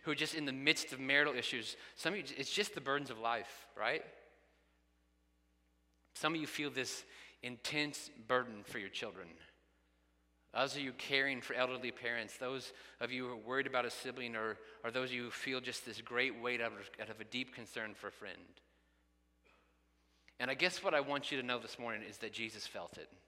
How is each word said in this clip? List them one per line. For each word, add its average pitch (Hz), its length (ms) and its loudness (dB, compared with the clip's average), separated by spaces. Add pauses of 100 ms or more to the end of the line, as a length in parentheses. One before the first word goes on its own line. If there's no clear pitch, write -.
who 156 80 2
are - 20 4
just 151 220 2
in 151 80 0
the 135 80 2
midst 139 400 4
of 131 80 -6
marital 139 340 6
issues. 117 420 0 (200)
Some 165 160 2
of 208 80 0
you, 135 40 -6 (120)
it's 139 160 -2
just 202 240 2
the 160 40 -2
burdens 139 300 2
of 110 80 -6
life, 113 480 0 (100)
right? 117 280 2 (2000)
Some 156 200 2
of 160 60 0
you 147 60 0
feel 143 240 0
this 123 320 -2 (400)
intense 143 680 -2 (180)
burden 117 340 4
for 117 160 -6
your 98 100 -4
children. 95 380 -6 (1300)
Others 131 220 4
of 143 60 -2
you 131 100 -2
caring 135 480 2
for - 140 -6
elderly 127 360 2
parents. 117 460 -4
Those 127 360 -4 (280)
of 120 100 0
you 127 160 -2
who 123 60 -4
are 120 40 -6
worried 127 300 2
about 127 180 4
a 117 60 0
sibling, 120 460 -4
or, 110 200 0 (280)
or 117 80 0
those 127 160 2
of 123 80 -2
you 120 80 -2
who 117 60 -6
feel 131 300 -2
just 123 240 -4
this 113 160 -8
great 123 400 2
weight 120 200 2
out 117 100 2
of, 104 80 -10 (240)
out 107 80 -6
of 110 100 -8
a 110 40 -6
deep 123 280 -4
concern 110 440 -6
for 104 100 -10
a 98 60 -4
friend. 95 260 -10 (2000)
And 123 100 4
I 135 60 2
guess 180 300 4
what 175 100 6
I 143 60 10
want 139 320 2
you 135 80 4
to 123 60 -2
know 123 120 2
this 113 220 -8
morning 113 280 -2
is 104 100 -12
that 107 140 -6
Jesus 110 320 -4
felt 87 320 -8
it. 78 140 -12 (180)